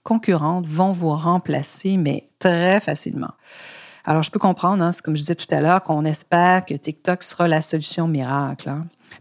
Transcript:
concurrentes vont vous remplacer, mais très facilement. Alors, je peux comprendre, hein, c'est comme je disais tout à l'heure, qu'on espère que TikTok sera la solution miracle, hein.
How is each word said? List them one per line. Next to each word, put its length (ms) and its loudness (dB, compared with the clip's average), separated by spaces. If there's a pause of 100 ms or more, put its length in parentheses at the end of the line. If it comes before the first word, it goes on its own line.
concurrentes 640 0
vont 240 0
vous 200 0
remplacer, 840 -2
mais 280 0 (160)
très 400 4
facilement. 500 -6 (720)
Alors, 200 2
je 80 -6
peux 80 -2
comprendre, 420 2
hein, 80 2
c'est 100 -6
comme 140 -4
je 60 -2
disais 160 -2
tout 180 -4
à 60 2
l'heure, 240 4
qu'on 200 -2
espère 640 2
que 80 -6
TikTok 480 -4
sera 240 -2
la 160 2
solution 460 -4
miracle, 600 -2
hein. 200 -8 (320)